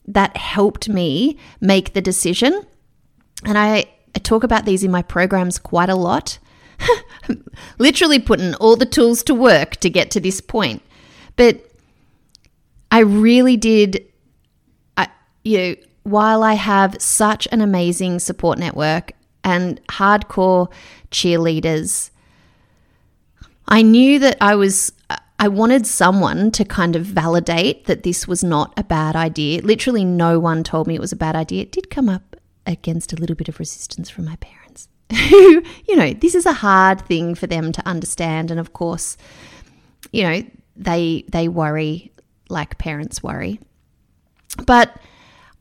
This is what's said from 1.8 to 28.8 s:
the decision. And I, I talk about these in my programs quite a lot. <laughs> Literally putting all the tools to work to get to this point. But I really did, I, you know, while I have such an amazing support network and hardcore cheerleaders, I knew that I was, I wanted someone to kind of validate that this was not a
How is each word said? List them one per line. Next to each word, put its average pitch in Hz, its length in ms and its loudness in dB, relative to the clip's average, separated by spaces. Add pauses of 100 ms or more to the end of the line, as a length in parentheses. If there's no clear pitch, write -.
the 196 80 -4
decision. 190 640 -2 (800)
And 208 140 -2
I, 208 280 2 (280)
I 202 80 -6
talk 226 220 0
about 220 200 0
these 196 200 0
in 190 60 0
my 180 120 0
programs 180 560 -2
quite 180 320 -2
a 190 60 0
lot. 180 420 -4 (400)
<laughs> - 100 -4 (880)
Literally 285 400 2
putting 190 360 -2
all 226 220 6
the 240 100 2
tools 233 380 2
to 277 100 0
work 214 420 2
to 180 140 -2
get 165 220 0
to 202 80 -2
this 185 200 -4
point. 180 420 -6 (520)
But - 320 4 (1200)
I 226 100 6
really 233 560 4
did, 214 480 2 (920)
I, 185 120 -2 (360)
you 214 140 0
know, 180 160 -4 (300)
while 214 380 2
I 220 120 2
have 196 460 0
such - 500 -2
an 226 100 0
amazing 180 600 -2
support 165 380 -4
network 156 540 -4 (300)
and 180 460 -4
hardcore 185 800 0 (400)
cheerleaders, 165 1000 -2 (1600)
I 220 140 4
knew 247 380 6
that 269 200 2
I 208 140 4
was, 196 380 0 (460)
I 214 100 2
wanted 226 380 2
someone 190 640 0
to 220 120 -2
kind 170 320 -2
of 165 80 -4
validate 170 800 -2
that - 180 -4
this - 240 -6
was 175 140 -4
not 156 340 -2
a 208 80 -4